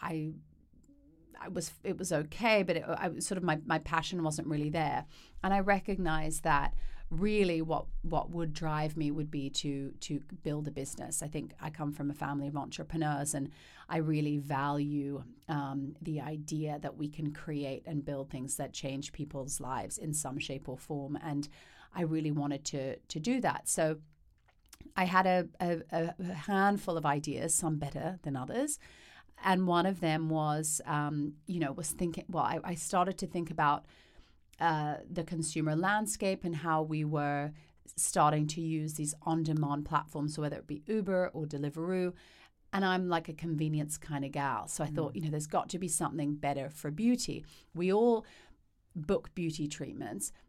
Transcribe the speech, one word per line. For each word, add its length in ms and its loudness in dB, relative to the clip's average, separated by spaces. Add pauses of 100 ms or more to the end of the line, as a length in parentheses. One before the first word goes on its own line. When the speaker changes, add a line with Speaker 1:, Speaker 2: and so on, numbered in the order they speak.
Speaker 1:
I, 320 -4 (1040)
I 80 -12
was, 240 -4 (140)
it 120 0
was 140 -4
okay, 520 4
but 120 2
it, 100 -2
I 340 -2
sort 180 -2
of, 60 0
my, 220 2
my 140 2
passion 440 0
wasn't 260 0
really 200 0
there. 360 0 (360)
And 120 4
I 80 6
recognized 840 2
that 300 6 (380)
really 500 4
what, 240 0 (160)
what 300 2
would 200 0
drive 460 0
me 140 2
would 180 -2
be 180 -2
to, 520 -2
to 200 -4 (220)
build 260 -2
a 40 -4
business. 500 -6
I 60 -6
think 340 -6
I 80 -6
come 240 -4
from 160 -2
a 60 -4
family 320 -4
of 100 -4
entrepreneurs, 800 -2
and 160 -4 (360)
I 100 -2
really 420 2
value, 840 0 (240)
um, 540 -4
the 180 -4
idea 600 -4
that 160 -6
we 100 -4
can 240 -4
create 540 -4
and 180 -2
build 280 -4
things 240 -4
that 180 -6
change 380 -6
people's 500 -6
lives 380 -4
in 160 -4
some 240 -4
shape 280 -6
or 120 -8
form. 420 -6
And 260 -4 (460)
I 80 -4
really 300 2
wanted 340 -2
to, 300 -2
to 240 -10
do 220 2
that. 280 0
So 300 4 (960)
I 80 2
had 240 6
a, 200 6 (120)
a, 320 0
a 420 -2
handful 640 2
of 80 0
ideas, 480 0
some 240 2
better 460 -4
than 120 -2
others. 440 -2 (640)
And 240 4
one 180 6
of 140 0
them 300 2
was, 580 2
um, 460 0 (120)
you 140 -2
know, 120 0
was 200 -6
thinking, 380 -2
well, 160 2
I, 180 0
I 100 -4
started 460 0
to 80 -4
think 240 -4
about, 340 4 (720)
uh, 380 2 (160)
the 140 -2
consumer 500 0
landscape 680 0
and 100 -2
how 260 2
we 220 0
were 480 0 (460)
starting 500 6
to 140 -4
use 320 0
these 200 -4 (100)
on-demand 600 2
platforms, 500 0
so 80 -4
whether 140 0
it 100 -10
be 220 -8
Uber 460 2
or 120 -4
Deliveroo. 680 0 (580)
And 140 2
I'm, 240 4
like, 180 2
a 60 -8
convenience 640 0
kind 260 -4
of 80 -4
gal. 380 -2
So 120 -4
I 60 2
thought, 240 0
Speaker 2:
Mm. 40 -10
Speaker 1:
you 80 -4
know, 60 -2
there's 160 -2
got 260 0
to 60 -4
be 120 -4
something 460 0
better 340 -2
for 200 -8
beauty. 540 2 (300)
We 180 2
all 340 6 (720)
book 400 0
beauty 320 -2
treatments. 640 -8 (180)